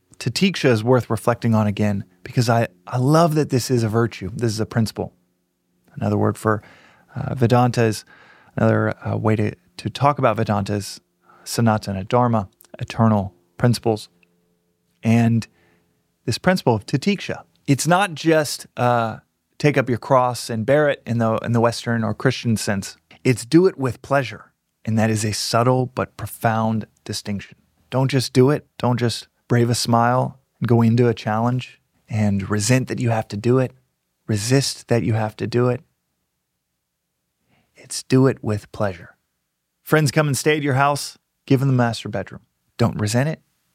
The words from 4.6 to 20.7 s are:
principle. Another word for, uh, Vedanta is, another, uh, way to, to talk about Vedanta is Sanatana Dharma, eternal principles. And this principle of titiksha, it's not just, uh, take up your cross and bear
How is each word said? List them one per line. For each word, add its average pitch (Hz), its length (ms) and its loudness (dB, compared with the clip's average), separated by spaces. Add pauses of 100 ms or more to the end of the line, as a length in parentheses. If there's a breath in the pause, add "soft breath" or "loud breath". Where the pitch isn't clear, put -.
principle. - 500 -4 (800)
Another 104 220 -2
word 104 200 0
for, 110 240 0 (540 soft breath)
uh, 117 180 -8
Vedanta 123 500 2
is, 110 220 -2 (500 soft breath)
another, 110 400 0 (100)
uh, 107 120 -4
way 110 180 0
to, 107 200 -2 (220)
to - 120 -10
talk 143 300 0
about 113 180 0
Vedanta 104 360 -2
is - 280 -8 (420 soft breath)
Sanatana 107 640 -2
Dharma, 117 420 0 (280)
eternal 110 560 0 (240)
principles. 113 520 0 (920)
And 117 460 2 (800)
this 120 140 -4
principle 180 360 2
of 101 120 -4
titiksha, - 560 -4 (240)
it's 139 200 0
not 180 280 0
just, 156 600 -2
uh, 120 440 -2 (380)
take 147 200 2
up 127 100 0
your 120 120 -2
cross 123 500 0
and 110 160 -4
bear 147 240 2